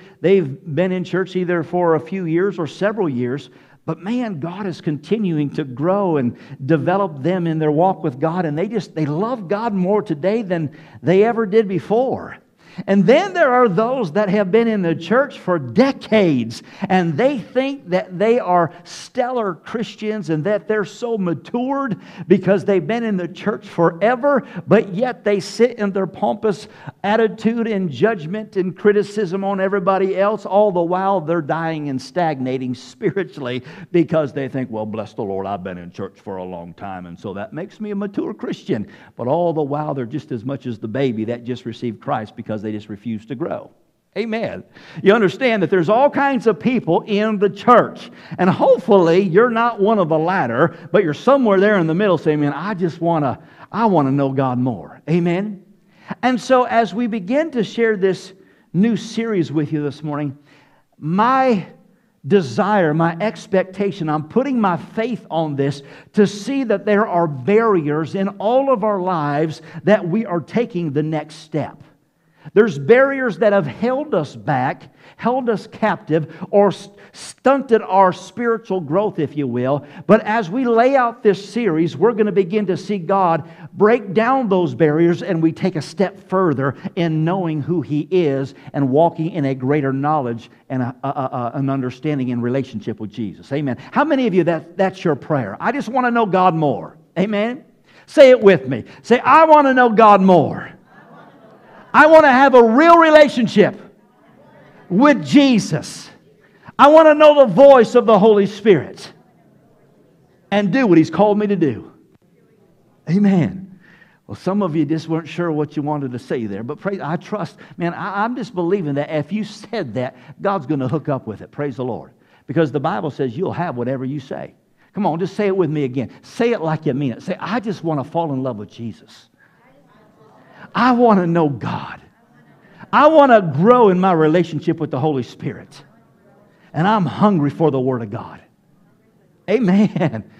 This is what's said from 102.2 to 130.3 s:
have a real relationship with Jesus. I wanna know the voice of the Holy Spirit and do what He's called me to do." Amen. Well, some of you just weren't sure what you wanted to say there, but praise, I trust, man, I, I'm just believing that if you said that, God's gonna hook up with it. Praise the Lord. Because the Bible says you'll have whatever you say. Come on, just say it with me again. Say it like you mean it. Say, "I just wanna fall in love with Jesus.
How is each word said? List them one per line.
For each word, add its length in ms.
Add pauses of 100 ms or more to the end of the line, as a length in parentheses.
have 240
a 80
real 360
relationship 800 (1120)
with 380
Jesus. 840 (680)
I 80
wanna 280
know 300
the 80
voice 440
of 100
the 100
Holy 300
Spirit 640 (1400)
and 200
do 140
what 120
He's 120
called 260
me 120
to 80
do." 340 (1200)
Amen. 720 (480)
Well, 80
some 260
of 140
you 80
just 240
weren't 180
sure 240
what 260
you 60
wanted 300
to 80
say 260
there, 160
but 160
praise, 220
I 160
trust, 400 (200)
man, 160
I, 300
I'm 140
just 180
believing 400
that 160
if 220
you 100
said 520
that, 220 (240)
God's 260
gonna 200
hook 220
up 180
with 140
it. 100
Praise 240
the 100
Lord. 280 (340)
Because 240
the 80
Bible 320
says 260
you'll 160
have 240
whatever 280
you 160
say. 340 (380)
Come 140
on, 120
just 160
say 140
it 80
with 140
me 120
again. 300 (100)
Say 300
it 80
like 260
you 80
mean 200
it. 100
Say, 160
"I 180
just 240
wanna 220
fall 280
in 120
love 140
with 120
Jesus. 560 (1500)